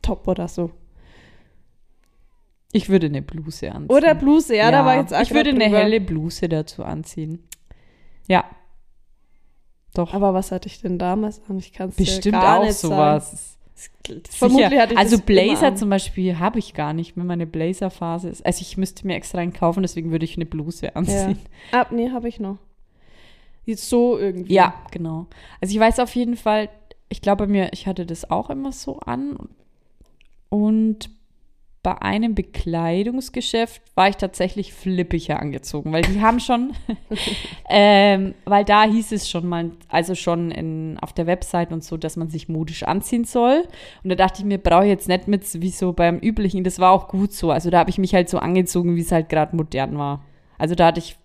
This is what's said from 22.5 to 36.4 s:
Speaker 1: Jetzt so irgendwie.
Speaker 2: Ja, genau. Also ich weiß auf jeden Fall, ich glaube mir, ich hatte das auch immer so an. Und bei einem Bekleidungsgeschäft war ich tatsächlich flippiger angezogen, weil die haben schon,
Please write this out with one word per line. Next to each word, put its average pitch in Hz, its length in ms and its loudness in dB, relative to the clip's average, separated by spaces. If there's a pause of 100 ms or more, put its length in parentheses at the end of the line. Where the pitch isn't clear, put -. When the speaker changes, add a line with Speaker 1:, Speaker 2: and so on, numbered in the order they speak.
Speaker 1:
Jetzt 220 220 -8
so 240 300 2
irgendwie. 185 360 -2
Speaker 2:
Ja, 190 200 6 (160)
genau. 165 380 -8 (340)
Also 190 140 -4
ich 214 40 0
weiß 226 200 4
auf 247 160 -2
jeden 240 220 -2
Fall, 214 320 -2 (400)
ich - 120 -10
glaube 202 240 0
mir, 196 260 0
ich - 140 -12
hatte 180 220 -6
das 165 240 -12
auch 190 180 -4
immer 269 220 -8
so 269 280 -12
an. 269 380 -8 (1120)
Und 214 600 0 (720)
bei - 200 -4
einem 214 320 0
Bekleidungsgeschäft 208 1500 -2 (140)
war 185 120 6
ich 202 80 2
tatsächlich 185 580 -4
flippiger 175 680 -4
angezogen, 147 500 -8
weil 165 120 2
die 196 180 0
haben 226 180 4
schon, 247 320 -2 (480)